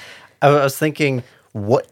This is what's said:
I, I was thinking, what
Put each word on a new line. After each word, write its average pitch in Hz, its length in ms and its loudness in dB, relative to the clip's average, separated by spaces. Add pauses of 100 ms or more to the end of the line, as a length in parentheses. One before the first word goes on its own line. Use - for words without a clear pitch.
(420)
I, 143 80 6
I 147 160 4
was 131 120 -4
thinking, 143 460 -2 (300)
what 107 380 -2